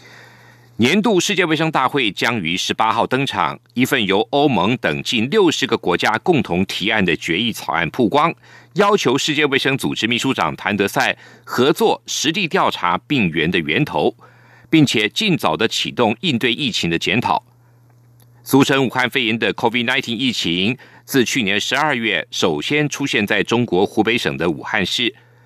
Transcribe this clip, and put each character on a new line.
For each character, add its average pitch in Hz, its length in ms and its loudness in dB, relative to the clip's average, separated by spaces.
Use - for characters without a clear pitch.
年 156 260 4
度 208 160 4
世 196 160 0
界 180 100 2
卫 160 120 0
生 160 160 0
大 135 160 2
会 127 240 0
将 120 280 -2
于 85 160 -2
十 - 160 -4
八 110 200 0
号 113 120 2
登 131 220 -2
场， 98 320 -2
一 123 100 2
份 123 220 0
由 98 240 2
欧 143 180 2
盟 107 280 2
等 76 260 -2
近 120 260 -2
六 202 220 4
十 - 160 -2
个 110 100 0
国 87 200 0
家 117 160 0
共 160 180 2
同 90 260 0
提 - 220 -4
案 107 160 2
的 82 120 2
决 82 200 -4
议 110 160 -2
草 - 200 -8
案 82 180 0
曝 113 180 0
光， 151 240 2
要 202 220 4
求 135 220 0
世 156 160 -2
界 151 120 2
卫 135 120 0
生 135 180 0
组 143 160 -4
织 - 140 -2
秘 120 100 0
书 131 160 -2
长 82 220 0
谭 98 200 -4
德 98 120 2
赛 107 320 0
合 135 280 2
作 175 340 0
实 - 240 -4
地 180 160 -2
调 151 240 0
查 87 260 -2
病 120 200 2
源 78 220 0
的 92 80 0
源 82 260 0
头， 80 300 -2
并 156 160 6
且 107 220 0
尽 190 280 -2
早 78 200 0
的 92 120 0
启 - 220 -4
动 110 300 0
应 139 180 0
对 120 160 0
疫 139 160 -4
情 - 180 -4
的 82 80 0
检 90 240 0
讨。 104 220 -2
俗 139 220 4
称 135 220 2
武 - 20 -2
汉 127 200 0
肺 127 180 -2
炎 113 120 0
的 107 140 0
covid 117 320 -2
nineteen 123 320 -2
疫 123 160 0
情， 95 440 -2
自 131 180 2
去 123 200 -2
年 101 180 0
十 - 160 -2
二 147 180 0
月 107 360 -2
首 80 300 -2
先 147 280 0
出 143 180 -6
现 113 180 -2
在 101 180 0
中 117 240 0
国 92 180 2
湖 107 180 0
北 113 140 2
省 71 220 -2
的 85 120 0
武 69 120 -6
汉 104 220 -2
市， 117 300 -2